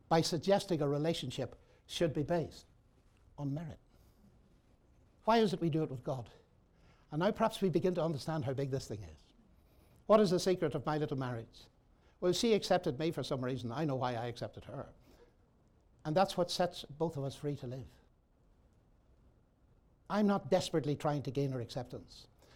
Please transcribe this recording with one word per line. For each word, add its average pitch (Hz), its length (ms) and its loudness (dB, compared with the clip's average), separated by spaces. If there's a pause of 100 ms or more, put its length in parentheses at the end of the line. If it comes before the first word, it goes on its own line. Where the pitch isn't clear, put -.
by 165 120 6
suggesting 175 600 2
a 143 60 2
relationship 143 680 -2 (300)
should - 280 0
be 151 100 -2
based 165 420 -2 (720)
on 143 160 -4
merit. 156 240 -8 (1500)
Why 226 140 6
is 220 140 6
it - 80 -4
we 170 80 2
do 156 140 2
it 131 80 -4
with 127 120 -10
God? 131 240 -6 (840)
And 151 80 -2
now 185 100 4
perhaps 220 320 0
we 190 80 2
begin 180 260 2
to 165 80 0
understand 156 420 -2
how 135 80 -2
big 135 180 -2
this 131 160 -4
thing 107 160 -8 (100)
is. - 120 -20 (840)
What 214 140 8
is 180 100 4
the 180 80 4
secret 180 340 2
of 135 120 -4
my 151 120 0
little 147 200 -2
marriage? 123 480 -8 (540)
Well, 180 140 2
she 226 200 4
accepted 180 440 2
me 160 140 0
for 151 100 -4
some 127 240 -2
reason. 123 260 -4
I 147 140 -2
know 135 100 0
why 123 200 -2
I 117 120 -4
accepted 113 380 -10
her. 123 220 -12 (1160)
And 156 100 -2
that's 190 200 2
what 175 140 0
sets - 340 -2 (140)
both 165 200 -4
of 139 80 -4
us 131 100 -8
free 147 220 -6
to 127 100 -12
live. 123 180 -10 (2250)
I'm 208 160 2
not 196 240 2
desperately 160 460 2
trying 147 280 -2
to 135 80 -6
gain 139 200 -2
her 131 80 -4
acceptance. - 680 -10 (280)